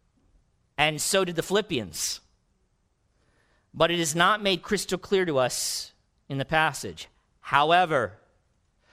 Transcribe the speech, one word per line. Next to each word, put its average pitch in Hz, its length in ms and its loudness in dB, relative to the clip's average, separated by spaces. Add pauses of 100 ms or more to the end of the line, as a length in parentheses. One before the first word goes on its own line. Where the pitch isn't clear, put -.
(800)
and 151 200 0
so 190 280 0
did 175 100 -6
the 160 60 0
Philippians. 160 800 -4 (1500)
But 160 180 2
it 170 100 0
is 156 140 -2
not 196 280 2
made 196 200 0
crystal - 360 -4
clear 190 260 0
to 156 140 0
us - 540 -2 (360)
in 139 100 -6
the 135 60 -4
passage. 143 640 -2 (320)
However, 151 720 2 (800)